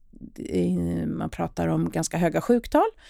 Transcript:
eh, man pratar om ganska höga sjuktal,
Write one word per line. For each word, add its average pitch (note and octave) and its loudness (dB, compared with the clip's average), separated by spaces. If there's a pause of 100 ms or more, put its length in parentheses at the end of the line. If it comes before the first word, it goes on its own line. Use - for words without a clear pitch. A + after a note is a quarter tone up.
(500)
eh, F3 0
man D#3 -4
pratar E3 -4
om E3 2
ganska D#3+ -4
höga E3+ 2
sjuktal, A#3+ 4 (240)